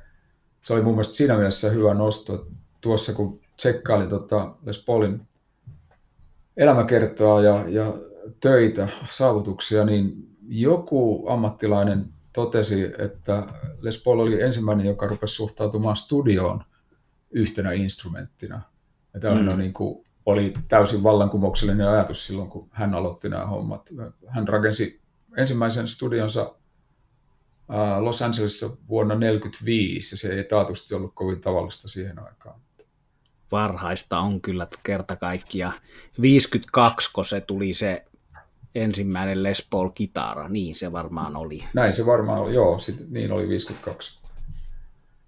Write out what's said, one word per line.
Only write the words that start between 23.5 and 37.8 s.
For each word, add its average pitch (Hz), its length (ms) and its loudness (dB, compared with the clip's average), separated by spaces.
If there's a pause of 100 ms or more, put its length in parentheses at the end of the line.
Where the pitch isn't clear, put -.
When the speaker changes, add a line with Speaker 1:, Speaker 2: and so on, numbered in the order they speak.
Speaker 1:
Hän 113 200 -4
rakensi 107 520 0 (380)
ensimmäisen 117 500 0
studionsa, 113 680 -4 (1120)
ää, 104 340 0
Los 120 180 -2
Angelesissa 110 480 -2 (200)
vuonna 107 260 0
neljäkymmentäviisi, 110 960 0
ja 101 40 -10
se 95 180 -6
ei 98 80 -2
taatusti 98 520 -2
ollut 92 200 -6
kovin 92 260 -4
tavallista 90 480 -4
siihen 92 300 -10
aikaan. - 400 -20 (920)
Speaker 2:
Varhaista 92 680 -2
on 95 220 0
kyllä 90 260 -4 (160)
kerta 95 320 -4
kaikkiaan. 90 580 -6 (480)
Viisikymmentäkaksi, 127 920 4
kun 95 120 -2
se 101 160 -4
tuli 98 320 -4
se 95 320 -4 (720)